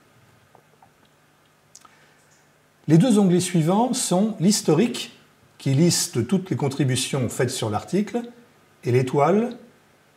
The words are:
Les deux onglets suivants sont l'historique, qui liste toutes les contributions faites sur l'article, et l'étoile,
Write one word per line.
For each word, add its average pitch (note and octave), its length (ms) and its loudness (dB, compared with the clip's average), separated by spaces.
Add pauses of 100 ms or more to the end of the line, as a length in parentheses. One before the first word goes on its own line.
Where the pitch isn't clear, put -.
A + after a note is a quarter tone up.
(3000)
Les D#3 100 6
deux G#3+ 200 4
onglets F3+ 220 4
suivants F#3 520 0
sont G#3 460 -2
l'historique, D3+ 800 0 (400)
qui C3+ 160 -2
liste C#3 520 0
toutes F#3 240 -4
les C3 60 -2
contributions C3 720 -2
faites C3 220 -2
sur A#2 200 -6
l'article, G#3 520 -4 (640)
et A#2+ 80 0
l'étoile, D3+ 640 2 (600)